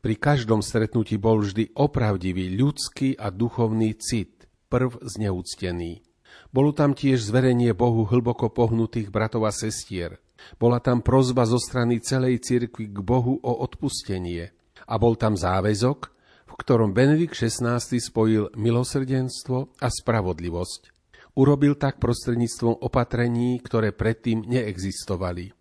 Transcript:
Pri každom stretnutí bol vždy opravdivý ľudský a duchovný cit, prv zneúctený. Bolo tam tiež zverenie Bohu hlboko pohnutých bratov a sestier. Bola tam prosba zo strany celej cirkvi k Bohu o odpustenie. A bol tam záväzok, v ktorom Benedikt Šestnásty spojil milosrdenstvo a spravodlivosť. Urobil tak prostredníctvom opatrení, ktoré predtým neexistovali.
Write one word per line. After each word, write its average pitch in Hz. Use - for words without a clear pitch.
Pri 113
každom 113
stretnutí 110
bol 110
vždy 101
opravdivý 95
ľudský 135
a 104
duchovný 110
cit, -
prv 123
zneúctený. 90
Bolo 139
tam 143
tiež 135
zverenie 120
Bohu 113
hlboko 120
pohnutých 113
bratov 110
a 107
sestier. 95
Bola 120
tam 120
prosba 127
zo 117
strany 120
celej 127
cirkvi 117
k 101
Bohu 123
o 123
odpustenie. 90
A 113
bol 113
tam 110
záväzok, 98
v -
ktorom 110
Benedikt 151
Šestnásty 120
spojil 110
milosrdenstvo 127
a 127
spravodlivosť. 87
Urobil 143
tak 139
prostredníctvom 117
opatrení, 120
ktoré 110
predtým 113
neexistovali. 95